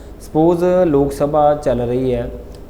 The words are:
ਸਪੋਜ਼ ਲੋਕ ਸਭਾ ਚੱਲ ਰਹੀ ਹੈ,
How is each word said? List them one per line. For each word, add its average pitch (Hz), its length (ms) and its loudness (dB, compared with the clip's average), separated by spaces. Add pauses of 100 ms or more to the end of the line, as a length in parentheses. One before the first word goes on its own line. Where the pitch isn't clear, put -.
(220)
ਸਪੋਜ਼ 170 420 2 (220)
ਲੋਕ 143 260 2
ਸਭਾ 147 440 2
ਚੱਲ 131 260 -2
ਰਹੀ 123 320 -2
ਹੈ, 120 180 -4 (380)